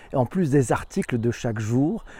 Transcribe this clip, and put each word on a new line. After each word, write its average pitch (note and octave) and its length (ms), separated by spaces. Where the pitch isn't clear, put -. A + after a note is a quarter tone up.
Et - 20
en B2+ 100
plus F3 260
des C#3 200
articles - 460
de A#2 140
chaque A2+ 280
jour, C3 460